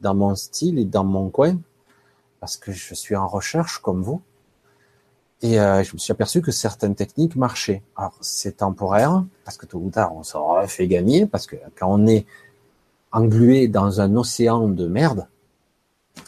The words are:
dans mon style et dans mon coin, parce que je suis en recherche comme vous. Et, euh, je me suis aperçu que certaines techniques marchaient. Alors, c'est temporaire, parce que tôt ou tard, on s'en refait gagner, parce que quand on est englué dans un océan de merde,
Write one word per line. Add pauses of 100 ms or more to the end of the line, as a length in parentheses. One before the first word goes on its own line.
dans
mon
style
et
dans
mon
coin, (800)
parce
que
je
suis
en
recherche
comme
vous. (1200)
Et,
euh,
je
me
suis
aperçu
que
certaines
techniques
marchaient. (120)
Alors,
c'est
temporaire, (200)
parce
que
tôt
ou
tard,
on
s'en
refait
gagner,
parce
que (200)
quand
on
est (880)
englué
dans
un
océan
de
merde, (1000)